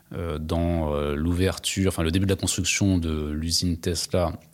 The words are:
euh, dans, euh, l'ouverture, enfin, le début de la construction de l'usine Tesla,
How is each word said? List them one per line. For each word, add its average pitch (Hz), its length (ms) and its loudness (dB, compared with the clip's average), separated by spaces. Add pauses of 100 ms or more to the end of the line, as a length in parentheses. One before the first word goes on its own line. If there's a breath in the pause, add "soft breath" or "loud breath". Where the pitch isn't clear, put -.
(120)
euh, 82 260 -6
dans, 82 560 0
euh, 73 220 0
l'ouverture, 87 720 0
enfin, 87 160 0
le 82 80 2
début 95 140 2
de 95 40 2
la 95 60 2
construction 95 600 2
de 78 320 -2
l'usine 82 480 0
Tesla, 85 600 -2 (160)